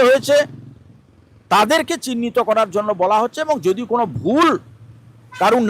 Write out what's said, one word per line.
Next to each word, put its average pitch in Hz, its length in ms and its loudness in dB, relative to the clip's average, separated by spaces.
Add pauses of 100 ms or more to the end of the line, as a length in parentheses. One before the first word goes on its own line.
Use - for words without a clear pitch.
হয়েছে, 269 300 2 (1160)
তাদেরকে 254 420 2 (100)
চিহ্নিত 240 340 -6 (100)
করার 220 260 2
জন্য 208 160 -2 (120)
বলা 208 200 2
হচ্ছে। 247 240 -6
এবং 302 100 -2 (100)
যদি 190 160 -2 (100)
কোনো 240 120 0 (160)
ভুল 285 280 2 (920)
কারুর 226 280 2